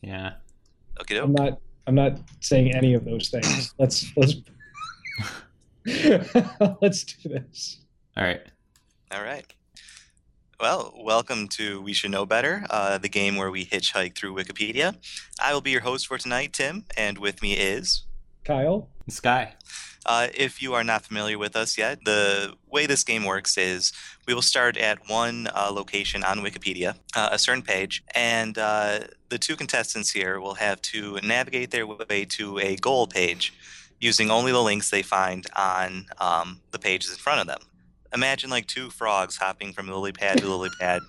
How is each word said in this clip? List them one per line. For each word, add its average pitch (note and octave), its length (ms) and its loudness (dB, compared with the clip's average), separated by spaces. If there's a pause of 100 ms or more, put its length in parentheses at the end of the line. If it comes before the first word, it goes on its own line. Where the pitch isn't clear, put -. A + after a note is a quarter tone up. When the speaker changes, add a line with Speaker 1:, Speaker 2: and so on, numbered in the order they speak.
Speaker 1:
Yeah. F#2+ 320 -8 (680)
Speaker 2:
Okay, G#2 160 -2
Speaker 3:
I'm C#3 160 2
not, C#3 260 2 (280)
I'm C3 80 4
not C#3 240 6 (200)
saying B2+ 360 6
any C3 200 6
of A2+ 100 2
those A#2 240 -2
things. B2+ 460 0
Speaker 2:
<clears throat> - 40 -20
Speaker 3:
Let's, - 380 2
let's, C#3+ 160 8 (1500)
<laughs> - 0 - (960)
let's - 220 4
do - 260 -12
this. - 500 -10 (380)
Speaker 1:
All G#2 60 2
right. F2 180 0 (680)
Speaker 2:
All G2+ 120 -8
right. C3 220 -10 (1120)
Well, A#2+ 340 0 (100)
welcome A2 460 2
to G2+ 320 -6
We G2+ 120 -8
Should G2 180 -2
Know G2 140 0
Better, C3+ 440 0
uh, G2 280 2
the G2 120 -4
game G2+ 260 0
where F#2+ 160 -2
we F#2 140 -6
hitchhike F#2 500 -2
through F#2+ 200 -8
Wikipedia. A2 600 -2 (460)
I C#3 120 2
will C#3+ 80 0
be C#3 100 -2
your B2+ 100 2
host B2+ 260 -4
for C3 100 -6
tonight, B2+ 360 -4
Tim, D#3 320 -4 (120)
and G2+ 200 -2
with G2+ 240 -4
me G2+ 120 0
is G2+ 520 0 (400)
Speaker 3:
Kyle. D3+ 440 0 (200)
Speaker 1:
Sky. B2 440 0 (520)
Speaker 2:
Uh, A#2 300 4
if C3+ 260 -2
you C3 120 -4
are A#2 100 2
not A2+ 200 0
familiar G#2+ 340 -4
with G#2 180 -4
us A2 220 0
yet, A#2+ 280 -2
the G2+ 480 2 (180)
way D3 140 2
this C#3+ 180 2
game A2+ 220 0
works F#2+ 320 0
is F#2 340 0 (360)
we B2 60 2
will A#2+ 80 0
start A#2+ 360 4
at G#2+ 220 2 (100)
one, A#2 440 0
uh, G2+ 180 2
location G2 520 -4
on F#2+ 160 0
Wikipedia, F#2 560 -4 (200)
uh, G#2+ 160 2
a G#2 80 0
certain B2+ 240 2
page, F#2+ 400 -2 (100)
and, A2+ 440 0
uh, G#2+ 420 0 (300)
the A#2+ 100 -4
two D#3 160 -4
contestants A#2 560 -2
here F#2+ 280 -2
will F#2+ 160 -6
have G2+ 280 0
to G#2 400 -6
navigate B2 480 -2
their A#2 160 -2
way G#2 380 -4
to G2+ 340 -6
a G2 180 0
goal B2 300 2
page F2+ 440 0 (480)
using A2 300 4
only A#2+ 220 4
the B2 100 6
links G#2 300 2
they G2+ 100 4
find F#2 540 0
on, F#2 500 0 (140)
um, F2 420 0 (100)
the G#2 80 -8
pages F#2 320 0
in F2+ 60 -12
front C#3 240 0
of F2+ 60 -2
them. C#2+ 120 -6 (540)
Imagine, C3 380 -2
like, A#2+ 160 -2
two C3 240 -8
frogs G2 460 0
hopping F#2+ 360 -4
from F#2+ 160 -10
lily F#2+ 220 -4
pad F#2+ 260 0
to G2 100 0
lily F#2 220 -2 (100)
pad F2+ 300 0